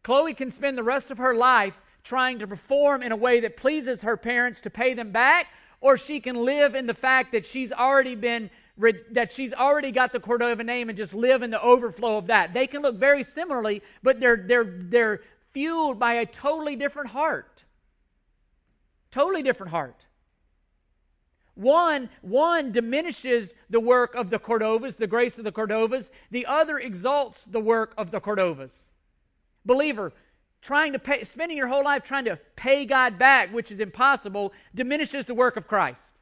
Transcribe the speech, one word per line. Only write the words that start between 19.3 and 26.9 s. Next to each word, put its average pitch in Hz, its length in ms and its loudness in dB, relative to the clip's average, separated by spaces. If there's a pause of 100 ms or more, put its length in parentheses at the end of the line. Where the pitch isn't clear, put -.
different 196 260 -4
heart. 147 340 -8 (1500)
One, 285 540 2 (140)
one 285 500 2
diminishes 240 840 -2 (160)
the 226 80 2
work 240 380 2
of 214 140 -6
the 214 100 -4
Cordovas, 220 560 -2
the 220 100 -4
grace 233 320 -2
of 226 60 -14
the 214 80 -6
Cordovas. 220 580 -2 (220)
The 247 140 -4
other 302 340 0
exalts 247 640 -4